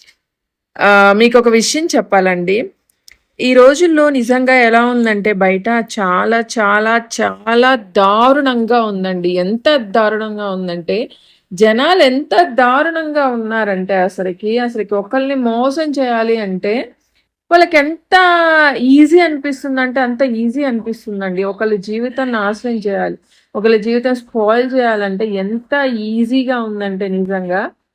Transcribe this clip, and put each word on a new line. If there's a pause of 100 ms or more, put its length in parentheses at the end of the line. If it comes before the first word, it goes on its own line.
(800)
ఆ,
మీకు
ఒక
విషయం
చెప్పాలండి. (720)
ఈ
రోజుల్లో
నిజంగా
ఎలా
ఉందంటే
బయట
చాలా,
చాలా, (200)
చాలా
దారుణంగా
ఉందండి.
ఎంత
దారుణంగా
ఉందంటే (440)
జనాలు
ఎంత
దారుణంగా
ఉన్నారంటే
అసలుకి,
అసలుకి
ఒకళ్ళని
మోసం
చేయాలి
అంటే (600)
వాళ్ళకి
ఎంత (640)
ఈజీ
అనిపిస్తుందంటే
అంత
ఈజీ
అనిపిస్తుందండి.
ఒకళ్ళ
జీవితం
నాశనం
చేయాలి, (380)
ఒకళ్ళ
జీవితం
స్పాయిల్
చేయాలంటే
ఎంత (200)
ఈజీగా
ఉందంటే
నిజంగా (240)